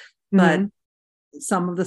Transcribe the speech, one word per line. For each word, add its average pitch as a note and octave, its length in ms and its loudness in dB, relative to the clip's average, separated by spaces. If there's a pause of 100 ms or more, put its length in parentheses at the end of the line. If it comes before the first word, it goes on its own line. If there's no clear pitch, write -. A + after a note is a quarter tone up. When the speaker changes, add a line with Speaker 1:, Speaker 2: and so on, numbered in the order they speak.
(320)
Speaker 1:
But F3+ 300 4
Speaker 2:
Mm-hmm. - 800 -14
Speaker 1:
some F3+ 260 -4
of F3 80 -6
the F3+ 120 -2